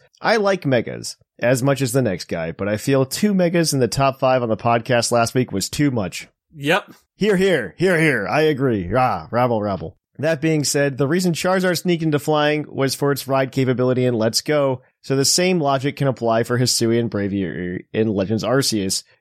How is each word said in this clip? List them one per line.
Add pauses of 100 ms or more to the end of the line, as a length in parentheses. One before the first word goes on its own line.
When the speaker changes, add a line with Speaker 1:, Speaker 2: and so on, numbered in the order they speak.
(220)
Speaker 1:
I
like
megas (240)
as
much
as
the
next
guy,
but
I
feel
two
megas
in
the
top
five
on
the
podcast
last
week
was
too
much. (280)
Speaker 2:
Yep. (240)
Speaker 1:
Hear,
hear,
hear,
hear.
I
agree.
Rah,
rabble,
rabble. (220)
That
being
said,
the
reason
Charizard
sneaked
into
flying
was
for
its
ride
capability
in
Let's
Go, (180)
so
the
same
logic
can
apply
for
Hisuian
Braviary
in
Legends
Arceus. (180)